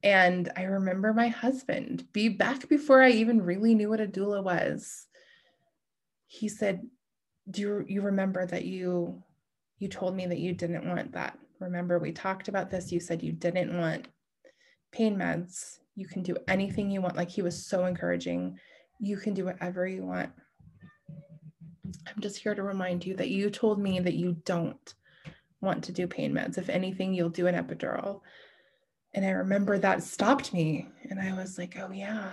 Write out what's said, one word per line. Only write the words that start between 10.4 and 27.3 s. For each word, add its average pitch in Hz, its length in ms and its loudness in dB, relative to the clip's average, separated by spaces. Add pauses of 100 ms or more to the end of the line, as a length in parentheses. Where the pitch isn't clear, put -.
you 180 140 -2
didn't 170 340 -4
want - 240 -4
that? - 260 -6 (220)
Remember, 175 400 0
we 160 100 -4
talked 190 380 -4
about 196 200 -2
this. 180 220 -6
You 170 80 0
said 170 240 -4
you 160 100 -4
didn't 175 460 0
want 165 300 -2 (800)
pain 214 260 2
meds. 175 640 -4 (160)
You 190 140 -10
can 190 140 -6
do 180 140 -2 (120)
anything 196 420 0
you 196 100 -2
want." 180 140 -2
Like, 175 160 -2
he 202 120 -4
was 175 220 -2
so 180 200 0
encouraging. 180 760 -2 (400)
"You 202 200 -2
can 208 160 -2
do 185 100 -2
whatever 180 420 -4
you 190 180 -6
want. 180 260 -4 (1800)
I'm 214 120 -10
just 202 180 -8
here 208 180 -4
to 196 60 -6
remind 185 440 -4
you 190 100 -6
that 185 140 -4
you 196 200 0
told 208 280 2
me 190 220 0
that 180 140 2
you 175 180 0 (120)
don't - 500 -4 (680)
want 180 240 0
to 180 80 -10
do 180 160 -2
pain 143 240 -4
meds. - 260 -2
If 180 100 -6
anything, 185 460 -2
you'll 170 160 2